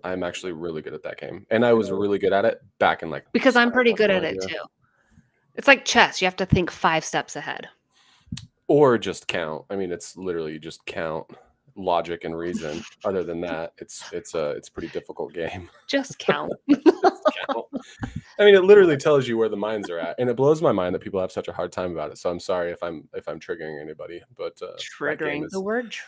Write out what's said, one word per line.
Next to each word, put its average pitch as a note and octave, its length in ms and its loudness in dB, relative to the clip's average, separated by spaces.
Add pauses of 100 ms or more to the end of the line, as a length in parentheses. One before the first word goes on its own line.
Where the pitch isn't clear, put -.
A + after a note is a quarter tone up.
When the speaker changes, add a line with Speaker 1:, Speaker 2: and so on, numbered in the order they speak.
Speaker 1:
I'm F#2 180 -4
actually F2 300 -6
really D#2 300 -8
good - 100 -12
at - 100 -12
that - 160 -10
game. E2+ 320 -14
And A2+ 140 4
I A#2+ 80 6
was G#2+ 180 4
really G2+ 280 0
good F#2+ 160 2
at G2 100 2
it - 160 0 (180)
back E2+ 240 2
in, E2 80 -8
like, C#2+ 220 -8
Speaker 2:
Because A#3+ 240 4
I'm A#3+ 160 4
pretty A#3+ 180 4
Speaker 1:
I - 20 6
have F3 60 -2
Speaker 2:
good G#3 120 4
Speaker 1:
no F#3+ 60 2
Speaker 2:
at E3+ 80 -2
it, D#3 180 -4
Speaker 1:
idea. E3 160 -6
Speaker 2:
too. - 60 -10 (920)
It's - 120 -10
like C#4 200 6
chess. - 340 4
You F#3 60 2
have F#3 100 -2
to F#3+ 100 -4
think F3+ 240 2
five D#3+ 340 0
steps - 320 -4
ahead. - 320 -10 (1000)
Speaker 1:
Or C#3+ 300 8
just G2 300 -8
count. D#2 420 -4
I G2 60 -6
mean, F#2+ 140 -4
it's E2+ 260 -8
literally E2 420 -6
just D#2 260 -14
count, D#2+ 420 -6 (480)
logic, F2 500 -2
and E2 120 -6
reason. D#2+ 560 -6
Speaker 2:
<laughs> - 120 -12
Speaker 1:
Other F#2+ 200 -2
than E2+ 160 -6
that, E2 380 -6
it's, - 340 -12
it's E2+ 220 -10
a, D2+ 160 -2
it's - 180 -10
a - 40 -20
pretty E2+ 160 -10
difficult - 440 -10
game. E2+ 460 -10
<laughs> - 100 -20
Speaker 2:
Just C4+ 300 -4
count. D3+ 420 -2
<laughs> - 80 -6
Speaker 1:
Just C#4+ 160 4 (640)
count. B3 180 -6 (720)
I G#3 60 6
mean, G3+ 100 10
it F#3+ 100 8
literally F#3+ 340 10
tells C#3+ 280 4
you A2+ 120 0
where A2 100 4
the G#2 80 -6
mines G#2 320 -4
are E2+ 100 -6
at. E2 200 -6
And B2 100 0
it A#2 80 0
blows D3+ 260 4
my D3+ 100 4
mind F#2 220 0
that F2 60 -4
people F#2+ 180 -6
have F#2 140 -2
such - 160 -8
a F2 40 -6
hard F2+ 200 -6
time F2+ 200 -4
about D2+ 200 -6
it. - 60 -18
So F2+ 120 -4
I'm F2 100 -4
sorry F2 320 -2
if - 100 -14
I'm, E2+ 320 -8
if - 120 -12
I'm D#2+ 140 -10
triggering D#2 400 -10
anybody, D#2+ 400 -14 (160)
but, E2+ 260 -10
uh, F#2 40 -10
that - 520 -8
game D3 220 -4
Speaker 2:
Triggering. D#3 60 -6
Speaker 1:
is - 60 -14
Speaker 2:
The F#3+ 100 -6
word A3+ 320 -6 (140)